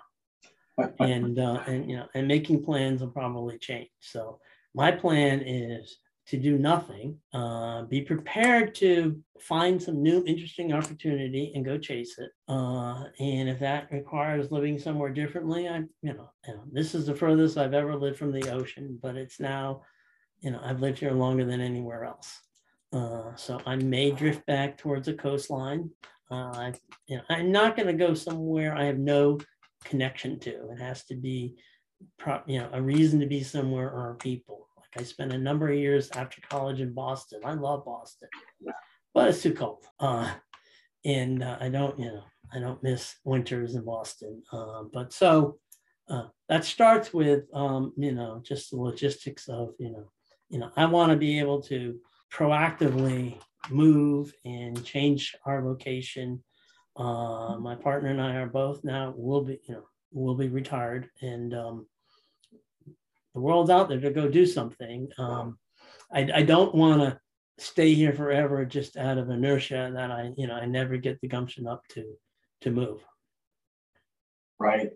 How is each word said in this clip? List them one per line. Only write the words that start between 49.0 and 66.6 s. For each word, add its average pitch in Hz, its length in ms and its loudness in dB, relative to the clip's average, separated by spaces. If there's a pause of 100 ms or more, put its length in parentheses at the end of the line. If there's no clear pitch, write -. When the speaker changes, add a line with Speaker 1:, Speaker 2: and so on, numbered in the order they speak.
Speaker 2:
of, 117 300 -8
you 117 140 -8
know, 107 180 -16 (400)
you 127 100 -6
know, 117 160 -8
I 156 100 4
wanna 165 320 6
be 147 220 2
able 143 240 0
to 123 360 -6 (340)
proactively 131 1040 2 (320)
move 147 640 6 (100)
and 120 400 -8
change 143 520 0 (100)
our 139 180 -2
location. 127 800 -6 (540)
Uh, 117 600 -4
my 120 180 -8
partner 143 340 -2
and 135 120 0
I 131 140 -2
are 127 120 -4
both 135 360 -2
now, 135 320 -4
we'll 131 260 0
be, 131 260 -6
you 120 80 -10
know, 107 80 -16 (280)
we'll 131 240 -2
be 131 140 -2
retired, 127 600 -4 (120)
and, 120 320 -8
um, 117 340 -10 (1500)
the 127 80 -6
world's 165 280 4
out 185 200 8
there 131 100 -2
to 143 120 0
go 147 180 2
do 175 160 8
something. 123 720 -4
Um, 120 400 -6 (560)
I, 139 200 2
I 151 100 6
don't 170 300 6